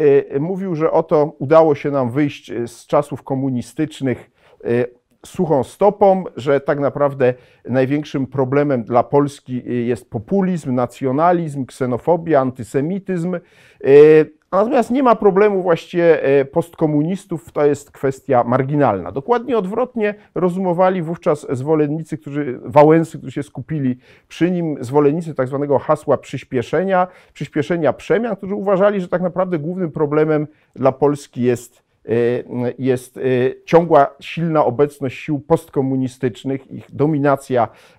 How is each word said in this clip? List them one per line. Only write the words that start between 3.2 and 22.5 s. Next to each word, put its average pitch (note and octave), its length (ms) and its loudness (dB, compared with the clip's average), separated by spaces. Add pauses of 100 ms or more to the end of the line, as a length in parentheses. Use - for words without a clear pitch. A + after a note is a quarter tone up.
komunistycznych, C3+ 1080 -6 (320)
e, - 40 -6 (580)
suchą D#3 380 -2
stopą, G3 600 2 (120)
że C#3 240 0
tak C#3+ 200 -4
naprawdę C3+ 540 0 (320)
największym C3+ 640 -2
problemem C3+ 560 -2
dla A#2 200 0
Polski, C#3 640 -2
e, A#2+ 60 -4
jest A#2+ 360 -4
populizm, F3 640 -4
nacjonalizm, C#3+ 920 -2
ksenofobia, D3 760 0
antysemityzm. E3 920 -4
E, F3 40 -6 (1120)
natomiast A3+ 400 0
nie C4+ 120 0
ma A#3 120 4
problemu G3+ 460 2
właściwie, E3+ 640 2
e, C3+ 220 4
postkomunistów, D#3+ 1080 -4
to D3+ 140 0
jest D3 260 -2
kwestia C3 520 0
marginalna. B2 680 -2
Dokładnie A#3 460 -4
odwrotnie G#3+ 580 -4 (200)
rozumowali F#3 640 0
wówczas D#3 480 -4
zwolennicy, D3+ 680 -2
którzy, C#3+ 460 -8